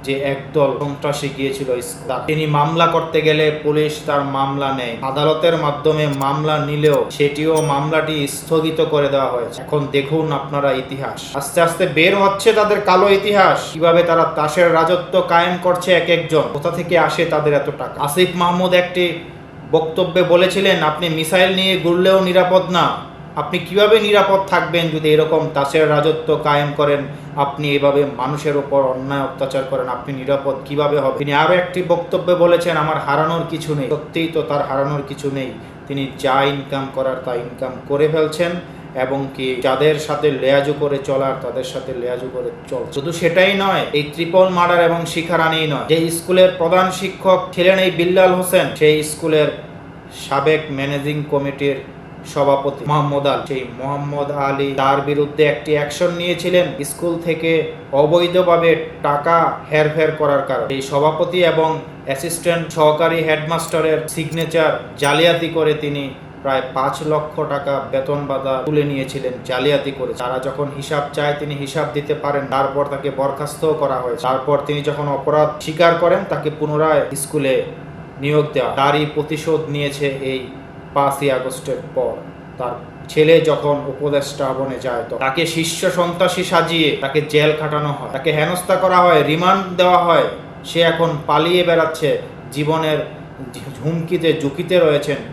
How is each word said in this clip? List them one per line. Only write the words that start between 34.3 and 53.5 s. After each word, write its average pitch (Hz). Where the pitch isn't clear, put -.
তার 143
হারানোর 139
কিছু 139
নেই, 131
তিনি 139
যা 135
ইনকাম 139
করার 131
তা 123
ইনকাম 123
করে 143
ফেলছেন 156
এবং 135
কি 131
যাদের 139
সাথে 147
লেয়াজু 139
করে 143
চলার 135
তাদের 127
সাথে 127
লেয়াজু 123
করে 120
চলছে। 120
শুধু 143
সেটাই 185
নয়, 190
এই 147
ট্রিপল 170
মার্ডার 175
এবং 170
শিখা 165
রানীই 160
নয়, 139
যে 165
স্কুলের 180
প্রধান 185
শিক্ষক 185
ছিলেন 185
এই 185
বিল্লাল 180
হোসেন, 180
সেই 151
স্কুলের 151
সাবেক 151
ম্যানেজিং 143
কমিটির 139
সভাপতি 139
মোহাম্মদ 143
আলী, 127
সেই 131